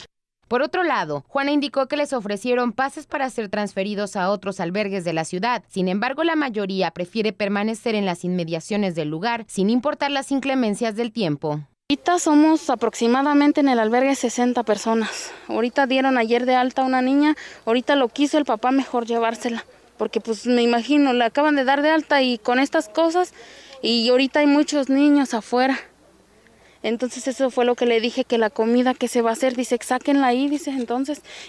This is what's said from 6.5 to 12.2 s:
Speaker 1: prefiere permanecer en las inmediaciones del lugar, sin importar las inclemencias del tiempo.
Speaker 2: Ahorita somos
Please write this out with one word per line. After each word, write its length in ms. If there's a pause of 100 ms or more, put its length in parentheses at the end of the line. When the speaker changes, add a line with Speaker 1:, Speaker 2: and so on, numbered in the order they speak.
Speaker 1:
prefiere 440
permanecer 600
en 120
las 180
inmediaciones 720
del 160
lugar, 360
sin 220
importar 420
las 200
inclemencias 640
del 160
tiempo. 480 (300)
Speaker 2:
Ahorita 280
somos 520